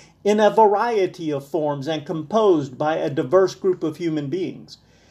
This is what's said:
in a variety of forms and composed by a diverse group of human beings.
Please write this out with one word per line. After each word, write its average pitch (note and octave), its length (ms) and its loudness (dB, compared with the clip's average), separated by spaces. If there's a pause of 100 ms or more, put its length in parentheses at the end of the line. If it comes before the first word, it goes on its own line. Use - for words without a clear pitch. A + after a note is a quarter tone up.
(240)
in G#3 160 2
a G#3 120 6
variety G3+ 800 2
of C#3 160 -6
forms D3 400 -4
and D#3 180 -6
composed D#3+ 720 0
by D#3 200 -2
a D#3 120 -4
diverse D#3+ 460 2
group F#3 260 -2
of D#3+ 160 -4
human D#3 320 -4
beings. C3+ 480 -8 (340)